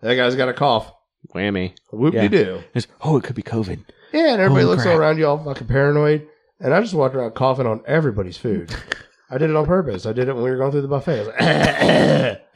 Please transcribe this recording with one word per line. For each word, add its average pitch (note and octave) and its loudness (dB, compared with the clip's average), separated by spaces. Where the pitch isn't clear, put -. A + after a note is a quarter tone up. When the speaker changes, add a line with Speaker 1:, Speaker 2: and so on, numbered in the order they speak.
Speaker 1:
that A#2+ 0
guy's B2 2
got B2+ 0
a B2 -4
cough." B2 0
Speaker 2:
Whammy. F#2+ -2
Speaker 1:
Whoop-de-doo. G#2+ 2
Speaker 2:
Yeah. - -14
It's, B2 -2
"Oh, D3+ 2
it - 0
could A#2+ -10
be G#2+ -6
covid." G#2 -6
Speaker 1:
Yeah, D4+ 2
and G#3+ 0
everybody - 6
Speaker 2:
Holy - -
Speaker 1:
looks - 2
Speaker 2:
crap. F3 2
Speaker 1:
all D#3+ 4
around D#3 2
you D#3 2
all D3 0
fucking C3 -8
paranoid. D3 2
And B2+ 0
I F#3+ 4
just G#3+ -4
walked C3+ 0
around A#2+ -4
coughing B2+ 0
on A2 -4
everybody's A2 -2
food. G2 -4
Speaker 2:
<laughs> - -20
Speaker 1:
I C3 -6
did D#3 0
it D#3 0
on D3+ 0
purpose. D3 -2
I A2 -4
did B2 -2
it C3+ -4
when A#2+ -4
we B2+ 0
were C3 -2
going C3+ -2
through C#3+ -2
the C#3 -6
buffet. C#3+ -2
I - -
was G#2 -6
like, D3 2